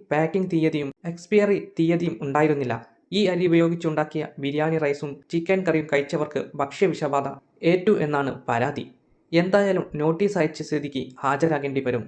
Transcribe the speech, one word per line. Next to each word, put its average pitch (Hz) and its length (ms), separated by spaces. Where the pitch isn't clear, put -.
പാക്കിംഗ് 160 400
തീയതിയും 156 360
എക്സ്പയറി 202 480
തീയതിയും 170 380
ഉണ്ടായിരുന്നില്ല. 139 500
ഈ - 20
അരി 180 160
ഉപയോഗിച്ചുണ്ടാക്കിയ 165 760
ബിരിയാണി 151 400
റൈസും 143 280
ചിക്കൻ 170 360
കറിയും 156 240
കഴിച്ചവർക്ക് 151 500
ഭക്ഷ്യവിഷബാധ 143 680
ഏറ്റു 180 220
എന്നാണ് 143 280
പരാതി. 123 360
എന്തായാലും 190 440
നോട്ടീസ് 175 400
അയച്ച 156 180
സ്ഥിതിക്ക് 143 360
ഹാജരാകേണ്ടി 139 680
വരും 120 200